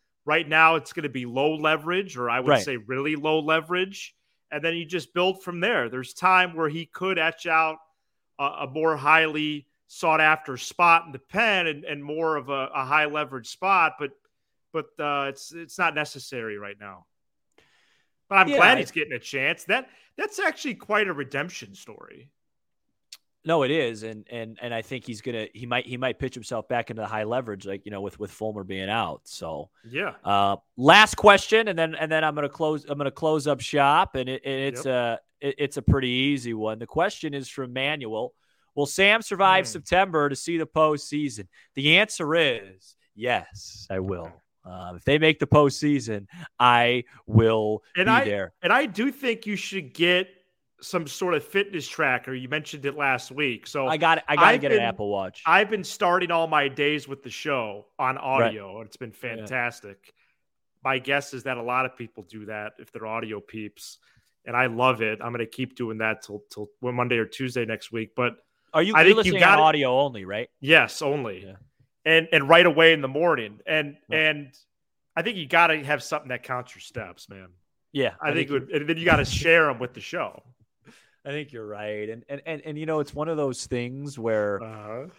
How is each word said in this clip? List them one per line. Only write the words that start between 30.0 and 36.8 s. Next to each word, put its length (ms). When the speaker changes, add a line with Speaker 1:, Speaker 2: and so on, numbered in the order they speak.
Speaker 2:
uh, 320
last 380
question, 520
and 100
then, 180
and 140
then 140
I'm 120
gonna 120
close, 400
I'm 100
gonna 140
close 340
up 140
shop, 560
and 140
it, 160
and 140
it's 120
Speaker 1:
Yep. 340
Speaker 2:
a, 40
it, 120
it's 200
a 40
pretty 280
easy 440
one. 260
The 80